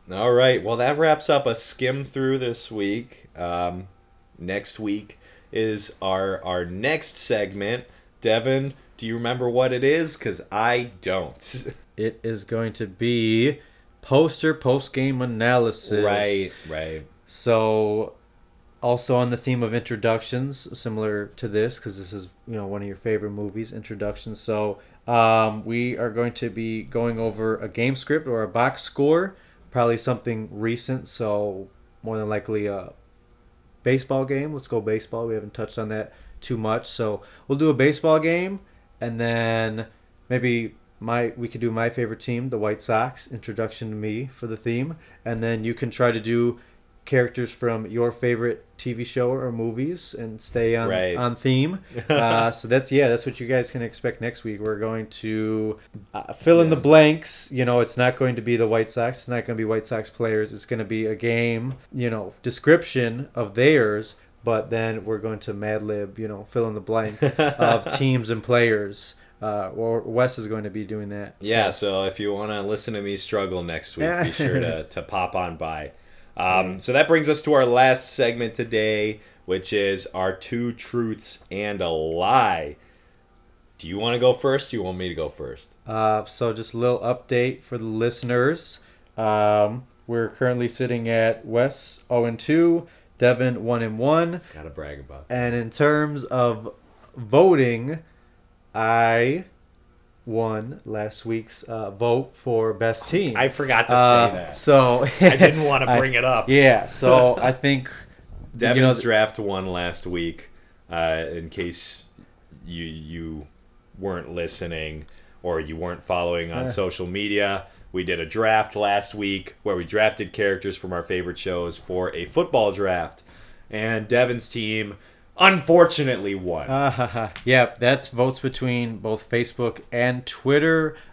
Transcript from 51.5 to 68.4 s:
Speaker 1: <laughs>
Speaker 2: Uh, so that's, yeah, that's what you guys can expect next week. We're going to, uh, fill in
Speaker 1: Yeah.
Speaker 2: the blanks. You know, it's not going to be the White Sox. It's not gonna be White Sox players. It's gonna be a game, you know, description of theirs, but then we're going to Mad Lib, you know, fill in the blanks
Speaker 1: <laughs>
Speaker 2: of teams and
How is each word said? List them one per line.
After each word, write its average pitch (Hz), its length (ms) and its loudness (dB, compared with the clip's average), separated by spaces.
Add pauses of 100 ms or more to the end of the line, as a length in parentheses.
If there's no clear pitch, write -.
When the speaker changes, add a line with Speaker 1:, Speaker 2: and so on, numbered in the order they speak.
Speaker 1:
<laughs> 120 160 -8
Speaker 2:
Uh, 117 400 4
so - 160 -10
that's, 131 240 2
yeah, 139 180 6
that's 117 160 2
what 123 140 -6
you 123 80 -8
guys 123 240 0
can 127 120 -8
expect 117 380 -6
next 117 220 -6
week. 107 180 -8
We're 107 200 -4
going 110 280 -4
to, 110 720 -4 (360)
uh, - 180 -10
fill 170 280 6
in 165 80 6
Speaker 1:
Yeah. 160 60 4
Speaker 2:
the 135 60 0
blanks. 156 720 6
You 127 120 0
know, 120 160 4
it's 113 160 0
not 123 200 2
going 127 200 0
to 117 60 -6
be 120 140 0
the 113 100 2
White 110 240 2
Sox. 123 280 -4
It's - 100 -14
not 120 180 -4
gonna 117 100 -6
be 110 80 -4
White 110 220 -2
Sox 110 240 -6
players. 107 420 -2
It's 104 120 -16
gonna 113 200 -4
be 110 220 -2
a 107 80 -2
game, 117 600 -2 (180)
you 123 180 -2
know, 104 220 -6 (100)
description 127 920 2
of 104 180 -6
theirs, 113 600 4 (260)
but 110 280 -2
then 113 340 -2
we're 107 140 -4
going 107 220 -6
to 107 140 -8
Mad 107 300 -4
Lib, 104 340 -6
you 110 80 -8
know, 104 240 -12
fill 117 160 0
in 110 80 -6
the 107 60 -8
blanks 110 420 -2
Speaker 1:
<laughs> 135 160 0
Speaker 2:
of 127 600 2
teams 131 320 2
and 110 120 -4